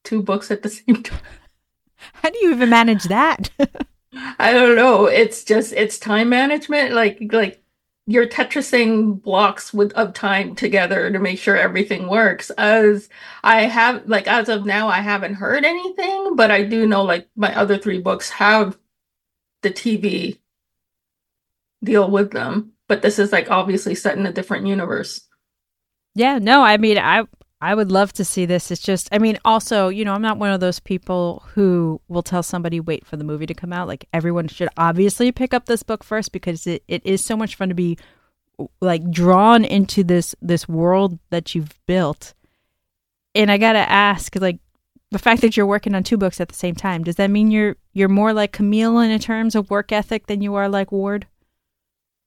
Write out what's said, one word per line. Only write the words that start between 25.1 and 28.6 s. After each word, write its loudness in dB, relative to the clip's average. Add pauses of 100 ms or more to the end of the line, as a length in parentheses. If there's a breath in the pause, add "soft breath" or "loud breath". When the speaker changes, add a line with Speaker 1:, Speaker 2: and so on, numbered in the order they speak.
Speaker 2:
Yeah, 2
no, 6
I 6
mean, 2
I, 2 (400)
I 0
would 0
love 2
to -4
see -4
this. -2